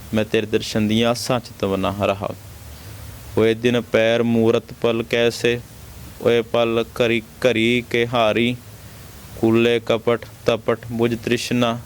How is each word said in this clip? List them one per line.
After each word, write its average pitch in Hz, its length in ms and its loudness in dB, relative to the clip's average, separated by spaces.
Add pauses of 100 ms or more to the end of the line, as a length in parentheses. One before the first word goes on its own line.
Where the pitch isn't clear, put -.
(140)
ਮੈਂ 110 100 2
ਤੇਰੇ 107 220 0
ਦਰਸ਼ਨ 107 420 -2
ਦੀਆਂ 117 220 2
ਆਸਾਂ 123 300 -2
ਚਿਤ - 240 -8
ਮਨਾ 95 360 0
ਰਹਾ। 98 280 -2 (1080)
ਹੋਏ 110 180 4
ਦਿਨ 120 260 0
ਪੈਰ 113 420 2
ਮੂਰਤ 117 580 2
ਪਲ 117 220 0
ਕੈਸੇ, 120 580 0 (640)
ਹੋਏ 117 200 4
ਪਲ 117 420 0 (100)
ਘਰੀ 117 280 0 (200)
ਘਰੀ 117 480 2
ਕੇ 120 160 0
ਹਾਰੀ। 117 500 2 (840)
ਕੂਲੇ 117 460 4
ਕਪਟ 117 380 0 (220)
ਤਪਟ 113 320 0 (140)
ਬੁਝ 117 220 2 (100)
ਤ੍ਰਿਸ਼ਨਾ, 120 600 0